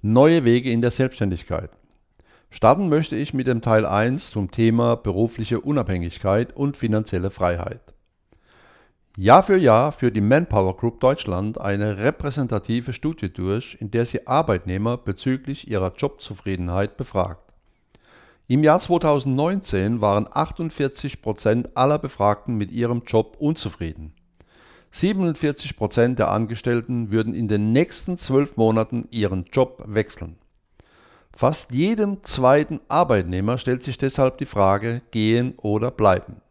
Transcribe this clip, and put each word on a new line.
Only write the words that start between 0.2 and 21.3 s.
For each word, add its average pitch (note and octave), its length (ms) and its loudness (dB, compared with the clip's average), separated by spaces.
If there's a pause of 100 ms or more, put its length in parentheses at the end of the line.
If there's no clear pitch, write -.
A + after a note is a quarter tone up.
Wege A#2+ 280 2
in A#2 100 0
der A#2+ 100 0
Selbstständigkeit. F#2+ 760 -4 (800)
Starten D#3+ 400 2
möchte D#3 260 0
ich C#3 180 -6
mit C3 140 -2
dem A#2 140 0
Teil A2 240 2
eins A2+ 460 -2
zum G2 200 -4
Thema A#2 440 2
berufliche A2+ 680 -4
Unabhängigkeit G2 960 -2
und C#3 220 -4
finanzielle G#2+ 540 -2
Freiheit. F2 500 -4 (1300)
Jahr A#2 280 8
für G3 140 2
Jahr C3 340 6
führt A#2+ 240 -2
die G#2+ 60 0
Manpower G#2 540 2
Group A#2 240 -4
Deutschland G#2+ 640 -2
eine G2+ 380 -2
repräsentative B2 920 -2
Studie C#3+ 380 -6
durch, F#2+ 480 -6
in G#2 120 -10
der A#2 140 0
sie - 220 -8
Arbeitnehmer A2+ 720 -2
bezüglich C3 720 -6
ihrer F#2 260 -2
Jobzufriedenheit F#2+ 1000 -6
befragt. F#2+ 420 -4 (1080)
Im C#3 160 4
Jahr D3+ 160 6
zweitausendneunzehn C#3 1200 0
waren G#2 280 2
achtundvierzig D3 920 -6
Prozent A2+ 560 -2